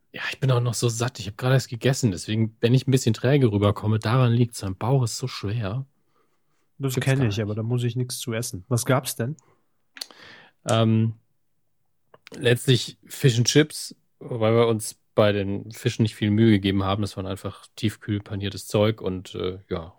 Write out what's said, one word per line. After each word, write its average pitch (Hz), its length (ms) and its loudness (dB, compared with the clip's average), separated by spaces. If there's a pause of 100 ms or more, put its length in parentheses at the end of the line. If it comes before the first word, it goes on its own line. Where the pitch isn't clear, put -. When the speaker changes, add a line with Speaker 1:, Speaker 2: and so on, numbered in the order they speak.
(120)
Speaker 1:
Ja, - 180 -12
ich - 100 -12
bin 135 120 2
auch 120 100 4
noch 120 140 -2
so 120 140 0
satt. 117 300 -4
Ich 101 80 -10
hab 101 100 -12
gerade 127 180 2
erst - 140 0
gegessen, 120 420 0
deswegen, 110 500 -2
wenn 117 120 4
ich 131 140 4
ein 127 40 2
bisschen 127 220 2
träge 131 380 2
rüberkomme, 101 480 2
daran 117 320 2
liegt's. 117 300 0
Mein 92 140 -6
Bauch 131 280 0
ist - 140 -4
so 127 100 -8
schwer. 113 580 -6 (920)
Speaker 2:
Das 135 160 -4
Speaker 1:
Gibt's 127 120 -2
Speaker 2:
kenn 135 140 2
Speaker 1:
gar 131 80 2
Speaker 2:
ich, 101 100 -2
Speaker 1:
nicht. 113 60 -2
Speaker 2:
aber 104 120 -4
da 110 80 -4
muss 120 200 -2
ich 117 120 -4
nichts 123 240 -6
zu 117 140 -6
essen. 110 340 -8
Was 120 180 0
gab's 127 300 0
denn? 127 200 -6 (1300)
Speaker 1:
Ähm, 113 440 2 (1200)
letztlich 120 600 2 (100)
Fish 120 300 2
and 120 100 2
Chips, - 480 0 (240)
wobei 113 340 0
wir 117 140 6
uns 110 300 -2 (180)
bei 107 160 6
den 101 400 -4
Fischen - 320 -2
nicht 107 120 0
viel 107 160 -2
Mühe 110 200 6
gegeben 98 320 2
haben. 98 180 -2
Das 98 140 -6
waren 95 100 -8
einfach 95 420 -10 (100)
tiefkühl 104 420 -4
paniertes 98 480 -10
Zeug 110 340 2
und, 92 340 -8
äh, 95 240 -6 (100)
ja, 87 300 -8